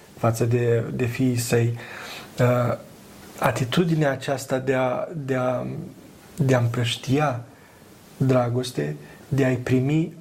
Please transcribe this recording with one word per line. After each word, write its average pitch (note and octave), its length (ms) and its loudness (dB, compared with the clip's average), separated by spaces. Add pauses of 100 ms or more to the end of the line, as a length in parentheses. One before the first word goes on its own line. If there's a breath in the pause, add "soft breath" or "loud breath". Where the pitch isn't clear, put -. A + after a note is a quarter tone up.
(180 loud breath)
față A#2 280 0
de, A#2 380 2 (100)
de C3 120 -2
fiii B2 320 0
săi. A#2 400 0 (600 loud breath)
Uh, B2 380 2 (600)
atitudinea D3 720 2
aceasta C3 480 -4
de C3 140 0
a, B2+ 340 0 (180)
de C3 100 -2
a, B2+ 300 -2 (680)
de C3 200 4
a A#2+ 40 4
împrăștia B2+ 840 0 (760 loud breath)
dragoste, B2+ 800 0 (320 loud breath)
de C3+ 180 2
a-i B2+ 120 4
primi C3+ 640 2